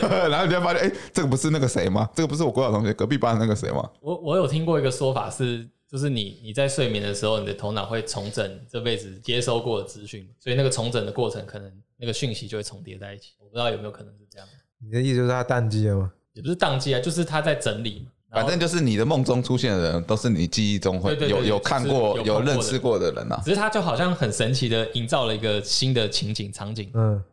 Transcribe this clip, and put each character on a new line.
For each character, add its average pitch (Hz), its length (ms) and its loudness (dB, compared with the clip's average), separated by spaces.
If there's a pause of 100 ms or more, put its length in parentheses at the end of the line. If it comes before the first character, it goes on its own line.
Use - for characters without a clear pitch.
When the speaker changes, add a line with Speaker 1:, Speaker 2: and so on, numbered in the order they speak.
(120)
Speaker 1:
<laughs> 185 180 2
然 147 100 2
后 190 60 2
你 165 60 2
就 180 100 2
发 175 120 2
现 175 140 2
，“欸， 196 80 -2 (160)
这 185 100 0
个 147 60 2
不 131 80 2
是 156 140 0
那 156 100 2
个 135 80 2
谁 95 220 0
吗？ 107 260 2
这 165 80 2
个 151 40 2
不 139 80 -4
是 165 80 0
我 - 80 2
国 135 120 2
小 120 80 2
同 107 140 2
学 107 80 2
隔 - 120 0
壁 135 120 2
班 120 160 2
的 110 80 2
那 113 60 2
个 104 80 2
谁 - 160 -4
吗？” 67 180 -2 (100)
Speaker 2:
我， 170 180 -6
我 170 200 -2
有 170 100 2
听 160 180 0
过 160 140 2
一 139 40 0
个 135 60 2
说 135 240 0
法 110 160 -4
是， 120 380 -4 (220)
就 139 80 -8
是 143 120 -2
你， 107 340 -4
你 107 100 -12
在 139 160 2
睡 135 200 2
眠 104 140 -2
的 101 100 -4
时 104 120 -2
候， 107 140 2
你 101 60 -4
的 101 80 -4
头 104 180 -6
脑 104 140 -4
会 113 180 -4
重 104 280 -6
整 98 280 -4 (100)
这 123 100 -8
辈 113 160 -2
子 98 260 -10
接 120 200 -2
收 117 180 0
过 113 220 -2
的 95 60 -10
资 104 180 -16
讯， 101 200 -14 (140)
所 123 140 -4
以 - 20 0
那 135 80 4
个 131 60 2
重 120 220 -2
整 113 140 0
的 104 60 -6
过 120 180 -2
程， 104 160 -8
可 101 140 -14
能 98 100 -16 (280)
那 123 80 -12
个 117 80 -2
讯 120 200 -4
息 101 140 -10
就 107 100 -8
会 104 60 -6
重 - 200 -14
叠 98 140 -16
在 101 160 -14
一 101 40 -16
起。 - 220 -20
我 104 60 -20
不 104 80 -20
知 117 60 -6
道 120 100 0
有 104 80 -2
没 101 60 -12
有 104 80 -10
可 107 120 -16
能 101 100 -20
是 - 60 -20 (100)
这 - 80 -20
样。 95 100 -20 (320)
Speaker 3:
你 110 120 -14
的 120 100 0
意 135 80 2
思 123 80 2
就 123 60 4
是 123 60 4
他 127 140 0
宕 123 240 2
机 107 200 2
了 101 100 2
吗？ 95 140 0 (220)
Speaker 2:
也 - 80 -16
不 135 60 -8
是 175 80 -2
宕 156 220 2
机 131 160 0
啊， 123 60 2
就 170 120 -2
是 165 140 0
他 156 160 0
在 151 140 2
整 110 280 -2
理 104 220 -8
嘛。 - 60 -20 (160)
然 110 160 0
后 139 60 0
Speaker 1:
反 175 100 0
正 - 0 -
就 170 80 2
是 165 160 0
你 113 140 4
的 113 80 4
梦 143 180 4
中 123 180 2
出 127 160 2
现 120 140 2
的 85 220 2
人， 85 100 0
都 107 140 2
是 123 120 0
你 87 160 4
记 104 280 2
忆 101 40 2
中 92 220 0
会 95 120 2
有， 87 40 0
Speaker 2:
对， 143 140 0
对， 98 100 2
对， 95 80 2
Speaker 1:
有 104 100 4
看 127 240 0
过， 120 360 2
Speaker 2:
就 113 60 -2
是 104 40 -2
有 107 80 4
碰 107 80 2
过 143 60 2
的 - 20 4
人。 135 60 4
Speaker 1:
有 - 20 0
认 - 20 0
识 123 160 0
过 117 220 2
的 85 140 2
人 55 180 -4
啊。 - 140 -2
Speaker 2:
只 151 60 2
是 202 40 4
他 208 140 2
就 214 120 0
好 160 140 0
像 180 180 2
很 127 200 0
神 120 200 2
奇 127 140 2
的 113 240 2
营 117 160 -4
造 143 180 2
了 110 80 0
一 110 40 -2
个 104 240 0
新 131 320 0
的 110 160 2
情 104 240 -2
景 104 180 -6
场 104 240 -10
景， 107 200 -10
Speaker 3:
嗯。 107 380 4